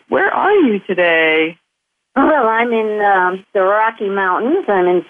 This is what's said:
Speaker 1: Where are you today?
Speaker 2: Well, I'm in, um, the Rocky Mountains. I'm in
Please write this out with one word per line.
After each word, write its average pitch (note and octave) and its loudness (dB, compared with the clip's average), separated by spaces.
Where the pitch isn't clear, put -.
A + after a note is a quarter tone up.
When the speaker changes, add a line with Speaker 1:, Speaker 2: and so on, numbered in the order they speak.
Speaker 1:
Where E4+ 0
are F#4 0
you C4+ 2
today? E3 0
Speaker 2:
Well, C4+ 2
I'm A#3 0
in, A3 -2
um, F#3+ 0
the G3 0
Rocky G#3+ -2
Mountains. G3 -2
I'm F#3 0
in F3+ 0